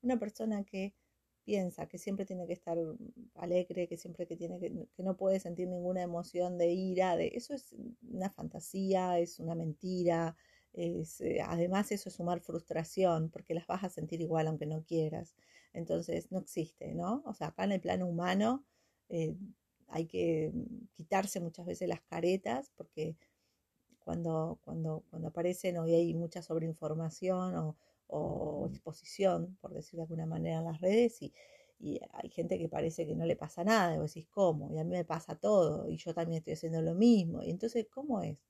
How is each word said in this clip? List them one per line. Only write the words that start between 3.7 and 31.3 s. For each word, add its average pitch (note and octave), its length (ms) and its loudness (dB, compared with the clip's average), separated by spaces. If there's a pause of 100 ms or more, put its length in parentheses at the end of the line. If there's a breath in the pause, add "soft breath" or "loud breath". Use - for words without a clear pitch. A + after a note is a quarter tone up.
que E3+ 80 -6
siempre E3+ 300 -8
que E3+ 100 -8
tiene F3 240 -6
que, E3+ 340 -6
que - 80 -10
no F#3 140 0
puede F#3+ 240 2
sentir F3 280 -4
ninguna F3+ 340 0
emoción F3 560 -2
de E3+ 120 8
ira, F#3 460 4
de, E3+ 180 2
eso A#3+ 200 -6
es - 200 -10 (280)
una F#3 280 -4
fantasía, F#3 880 0
es E3+ 220 0
una E3 140 -4
mentira, E3 840 0 (380 soft breath)
es, E3+ 480 -4
eh, D#3+ 180 2
además F3+ 520 0
eso G3+ 160 -4
es F#3 60 -12
sumar F3 260 -2
frustración, E3 920 0
porque - 240 -6
las E3+ 120 -4
vas F#3 160 -2
a F#3 60 -2
sentir E3 320 -6
igual E3 260 2
aunque D#3 200 -2
no D#3+ 180 -4
quieras. D#3+ 500 -2 (380 soft breath)
Entonces E3+ 580 -4
no F#3+ 80 -2
existe, D#3 560 -6
¿no? F#3+ 320 -2
O A3 80 -8
sea, D#3 140 -6
acá F#3 160 -2
en G3+ 80 2
el F#3 80 0
plano F3+ 260 0
humano, F#3+ 580 2 (440)
eh, D#3+ 260 0 (540)
hay E3 180 -4
que E3 460 0 (400)
quitarse F#3+ 480 0
muchas E3+ 260 -8
veces F3 220 -2
las E3+ 140 -4
caretas, F#3+ 760 0
porque D#3+ 400 -6 (840 soft breath)
cuando, E3 640 -2
cuando, D#3+ 480 -4
cuando D#3+ 180 -6
aparecen F3 500 0
o E3 60 0
hay E3 300 6
mucha E3 280 -4
sobreinformación E3 1120 0
o D#3 200 -2 (340 soft breath)
o D3+ 600 -2
exposición, F3+ 920 0
por - 120 -12
decir - 240 -10
de E3 60 -6
alguna D#3+ 240 -4
manera, E3 320 -2
en E3 60 -2
las D#3+ 160 -4
redes A3 420 4
y, - 100 -10 (460 loud breath)